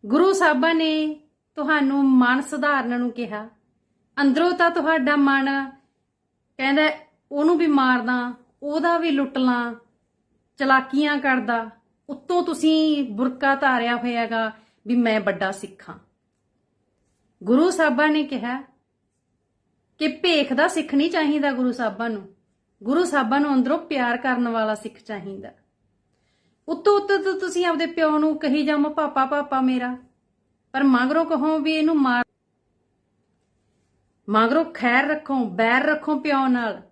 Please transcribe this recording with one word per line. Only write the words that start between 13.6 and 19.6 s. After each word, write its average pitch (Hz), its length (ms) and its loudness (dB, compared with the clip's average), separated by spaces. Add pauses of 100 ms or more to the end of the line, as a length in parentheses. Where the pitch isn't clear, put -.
ਹੋਇਆ 240 240 -4
ਹੈਗਾ 226 320 -2 (340)
ਵੀ 240 120 -2
ਮੈਂ 226 240 2
ਵੱਡਾ 190 320 -2
ਸਿੱਖ - 360 -16
ਹਾਂ।" - 100 -20 (1400)
ਗੁਰੂ 262 280 4
ਸਾਹਿਬਾਂ 302 380 2
ਨੇ 302 160 0
ਕਿਹਾ 247 320 -6 (1400)